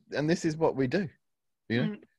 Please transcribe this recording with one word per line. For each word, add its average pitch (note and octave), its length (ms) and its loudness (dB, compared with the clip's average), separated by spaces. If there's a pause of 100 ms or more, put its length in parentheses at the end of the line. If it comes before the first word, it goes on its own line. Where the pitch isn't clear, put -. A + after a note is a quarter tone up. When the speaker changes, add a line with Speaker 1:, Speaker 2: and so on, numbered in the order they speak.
(140)
Speaker 1:
and C#3+ 160 0
this F3 140 0
is D#3 140 -2
what D#3+ 180 2
we C3+ 100 2
do, D#3 220 -2 (640)
you A#2 120 2
know? - 100 0
Speaker 2:
Mm. G#3 100 -14 (160)